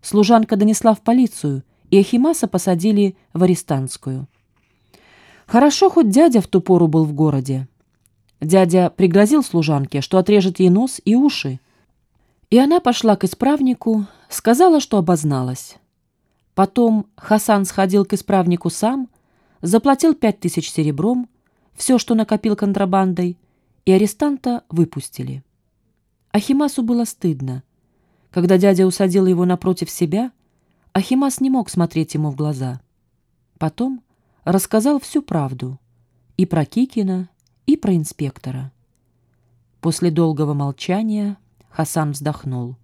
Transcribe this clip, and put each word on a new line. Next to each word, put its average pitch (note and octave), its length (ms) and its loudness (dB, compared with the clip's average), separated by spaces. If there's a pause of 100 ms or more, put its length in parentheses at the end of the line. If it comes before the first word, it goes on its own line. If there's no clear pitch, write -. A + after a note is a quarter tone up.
Служанка G#3+ 540 2
донесла G#3 380 2
в - 80 -8
полицию, A3 600 0 (280)
и G3 80 6
Ахимаса B3 500 0
посадили F#3+ 680 0 (160)
в E3 120 0
арестантскую. C3+ 840 -4 (1200)
Хорошо, C#4+ 440 4
хоть D#4 180 2
дядя A#3+ 320 4
в - 80 -8
ту F#3 120 2
пору F3 280 2
был D#3+ 160 2
в D3+ 80 -4
городе. C#3 560 -2 (720)
Дядя F3+ 480 2
пригрозил G#3 540 4
служанке, D3 580 -2
что - 160 -2
отрежет F#3 440 2
ей F#3 100 6
нос A3+ 340 0
и G#3+ 100 2
уши. A#3+ 460 0 (880)
И G#3+ 80 4
она D4 240 4
пошла A#3 360 0
к - 80 -4
исправнику, B3 840 -2 (240)
сказала, D4+ 500 2
что - 160 -4
обозналась. D3 800 -2 (800)
Потом G#3+ 520 0 (100)
Хасан G#3 500 0
сходил G3 400 0
к - 80 -4
исправнику F3 560 0
сам, B3 400 -4 (500)
заплатил C4+ 540 2
пять A3 260 -2
тысяч - 320 -6
серебром, E3+ 560 -2 (460)
всё, B3+ 240 0
что A3+ 160 -2
накопил G#3+ 420 0
контрабандой, F#3 800 -2 (480)
и F#3+ 80 4
арестанта A#3+ 800 -2
выпустили. C3+ 720 -6 (920)
Ахимасу C#4 500 -2
было A#3+ 220 0
стыдно. C3+ 580 -6 (680)
Когда F3+ 260 2
дядя F#3+ 300 4
усадил F#3 400 0
его F3+ 180 2
напротив F3+ 460 -2
себя, F#3+ 420 -4 (600)
Ахимас C4 480 -2
не C4+ 100 0
мог C4 180 -2
смотреть E3 460 -4
ему D3+ 160 -2
в C3 60 -10
глаза. C3 440 -6 (800)
Потом B3 440 -6 (420)
рассказал A3 540 0
всю - 220 -6
правду C3+ 580 -6 (580)
и F#3 100 0
про D#3+ 180 -2
Кикина, F#3+ 640 -4 (380)
и D4+ 100 2
про G#3+ 180 -2
инспектора. C3+ 760 -8 (1080)
После E3+ 300 -2
долгого D3+ 440 -2
молчания G3+ 840 -4 (340)
Хасан D3+ 420 -4
вздохнул. C3 720 -8